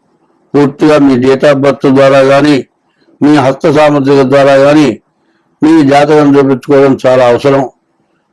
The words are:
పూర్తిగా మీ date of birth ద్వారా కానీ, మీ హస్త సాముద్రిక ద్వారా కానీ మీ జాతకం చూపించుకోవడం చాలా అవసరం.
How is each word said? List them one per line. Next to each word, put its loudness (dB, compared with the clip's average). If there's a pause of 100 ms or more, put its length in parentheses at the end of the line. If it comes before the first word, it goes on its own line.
(540)
పూర్తిగా 0
మీ 2
date -2
of 2
birth -4 (100)
ద్వారా 2
కానీ, 0 (680)
మీ 2
హస్త -2
సాముద్రిక 0
ద్వారా 0
కానీ 2 (760)
మీ 0 (160)
జాతకం 0
చూపించుకోవడం 0
చాలా 0
అవసరం. -2 (640)